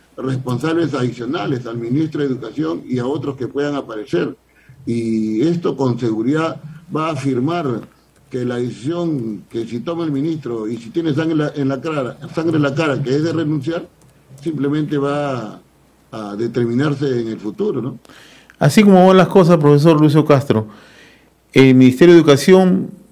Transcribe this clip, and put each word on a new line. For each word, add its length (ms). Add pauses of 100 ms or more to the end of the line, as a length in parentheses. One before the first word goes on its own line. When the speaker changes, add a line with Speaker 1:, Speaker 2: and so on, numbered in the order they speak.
(160)
Speaker 1:
responsables 800
adicionales 720
al 100
ministro 460
de 60
Educación 600
y 100
a 80
otros 300
que 120
puedan 260
aparecer. 640 (500)
Y 560
esto 340
con 220
seguridad 640 (340)
va 140
a 40
afirmar 720 (480)
que 160
la 100
decisión 960
que 160
si 140
toma 240
el 60
ministro 560
y 120
si 100
tiene 260
sangre 180
en 60
la, 160
en 140
la 140
cara, 360 (160)
sangre 220
en 60
la 120
cara, 280
que 120
es 80
de 100
renunciar, 540 (560)
simplemente 540
va 640 (500)
a, 200
a 60
determinarse 840
en 80
el 100
futuro, 440
¿no? 160 (600)
Speaker 2:
Así 240
como 240
van 120
las 100
cosas, 300
profesor 420
Lucio 240
Castro, 420 (840)
¿el 220
Ministerio 400
de 60
Educación, 680 (220)